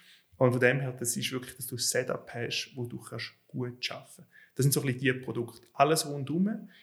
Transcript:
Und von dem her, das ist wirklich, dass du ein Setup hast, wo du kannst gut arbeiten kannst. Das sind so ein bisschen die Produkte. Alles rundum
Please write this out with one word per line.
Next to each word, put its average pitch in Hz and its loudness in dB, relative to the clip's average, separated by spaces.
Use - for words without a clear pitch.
Und 127 8
von 123 2
dem 127 6
her, 131 -4
das 120 -2
ist 196 -2
wirklich, 127 -6
dass 127 -10
du - -8
ein 123 -4
Setup - 0
hast, - -4
wo 123 -6
du 123 -8
kannst - -10
gut 123 -6
arbeiten 135 -12
kannst. - -20
Das 127 2
sind 139 6
so 151 2
ein 139 -2
bisschen 127 -2
die 131 4
Produkte. 120 -6
Alles 156 4
rundum 147 -2